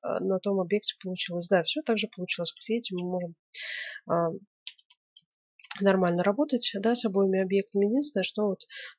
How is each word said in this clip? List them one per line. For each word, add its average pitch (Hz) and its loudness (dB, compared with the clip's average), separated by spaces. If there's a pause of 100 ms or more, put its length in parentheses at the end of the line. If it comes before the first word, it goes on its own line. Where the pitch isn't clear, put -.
а, - -2
на 190 0
том 196 0
объекте 185 -2 (100)
получилось. 180 -4
Да, 180 4
всё - -4
так 233 0
же 208 -2
получилось. 175 -6
Как - -10
видите, 226 -2
мы 175 -4
можем, 180 -4 (720)
а, 170 2 (1500)
нормально 185 4
работать, 233 2
да, 226 2
с - 6
обоими 196 2
объектами. 196 2
Единственное, 233 2
что 214 -2
вот 190 -2 (380)